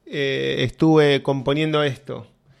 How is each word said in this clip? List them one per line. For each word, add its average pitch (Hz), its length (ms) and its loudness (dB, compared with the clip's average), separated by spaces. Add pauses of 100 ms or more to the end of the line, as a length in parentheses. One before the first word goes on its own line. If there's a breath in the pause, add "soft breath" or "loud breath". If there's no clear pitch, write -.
eh, 135 540 -4
estuve 143 600 4
componiendo 143 640 -2
esto". 123 440 -8 (320 soft breath)